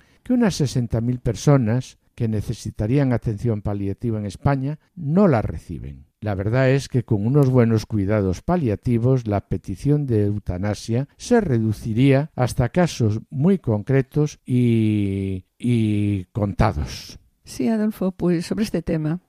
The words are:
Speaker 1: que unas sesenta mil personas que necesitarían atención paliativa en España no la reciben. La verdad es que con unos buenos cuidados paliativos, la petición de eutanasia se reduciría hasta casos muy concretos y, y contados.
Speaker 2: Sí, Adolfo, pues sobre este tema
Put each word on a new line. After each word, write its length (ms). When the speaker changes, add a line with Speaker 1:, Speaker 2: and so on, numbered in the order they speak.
Speaker 1:
que 100
unas 220
sesenta 480
mil 160
personas 800
que 140
necesitarían 840
atención 480
paliativa 580
en 80
España 520
no 340
la 140
reciben. 640
La 160
verdad 340
es 180
que 140
con 240
unos 240
buenos 340
cuidados 580
paliativos, 840
la 220
petición 580
de 200
eutanasia 920
se 240
reduciría 960
hasta 320
casos 600
muy 300
concretos 880
y, 1000
y 680
contados. 920
Speaker 2:
Sí, 240
Adolfo, 460
pues 340
sobre 160
este 200
tema 360